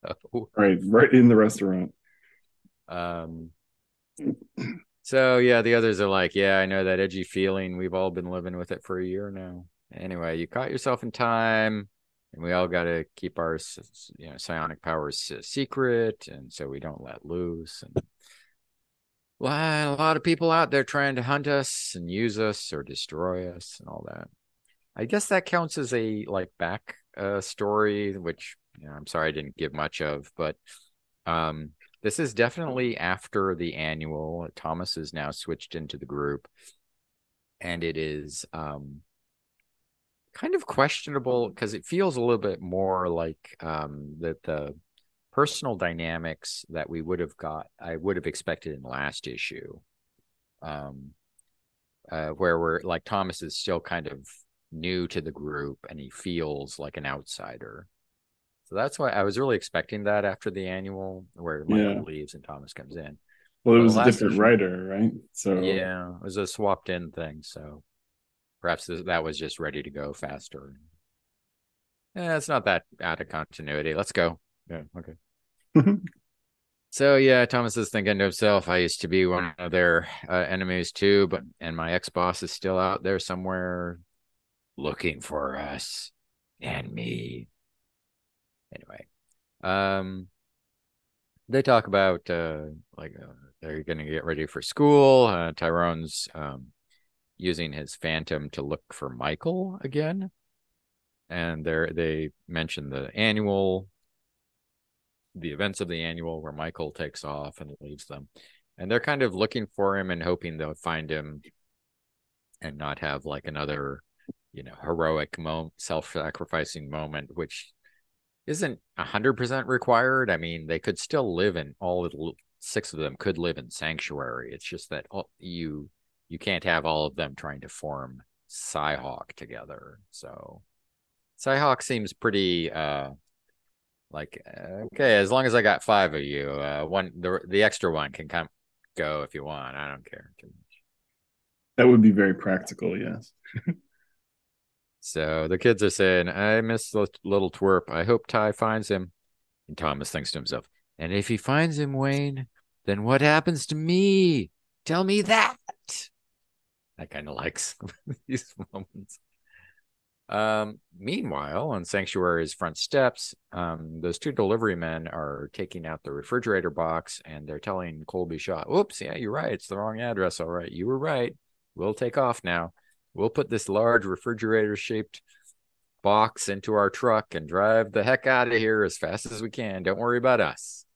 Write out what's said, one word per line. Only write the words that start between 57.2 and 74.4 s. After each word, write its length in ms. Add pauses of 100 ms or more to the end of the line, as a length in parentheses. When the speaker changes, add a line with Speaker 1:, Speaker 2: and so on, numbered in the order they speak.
Speaker 1:
So 100
that's 240
why 120
I 120
was 160
really 180
expecting 480
that 220
after 240
the 160
annual, 680
where 300
Michael 300
Speaker 2:
Yeah. 80
Speaker 1:
leaves 320
and 100
Thomas 300
comes 220
in. 220 (460)
Speaker 2:
Well, 120
it 20
Speaker 1:
Well, 60
Speaker 2:
was 100
a 40
Speaker 1:
last 160
Speaker 2:
different 200
Speaker 1:
issue 80
Speaker 2:
writer, 420
right? 280 (200)
So 300
Speaker 1:
Yeah, 540
it 60
was 140
a 100
swapped 440
in 220
thing. 300
So 400 (800)
perhaps 260
th-, 200
that 180
was 140
just 220
ready 220
to 80
go 220
faster. 640 (1400)
Yeah, 220
it's 120
not 180
that 180 (160)
out 200
of 80
continuity. 640
Let's 180
go. 260 (320)